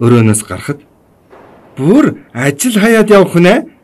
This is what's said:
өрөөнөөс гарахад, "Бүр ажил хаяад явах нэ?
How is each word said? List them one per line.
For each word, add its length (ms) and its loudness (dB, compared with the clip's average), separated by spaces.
өрөөнөөс 480 0
гарахад, 320 -12
"Бүр 560 0
ажил 480 -4
хаяад 300 0
явах 260 2
нэ? 320 0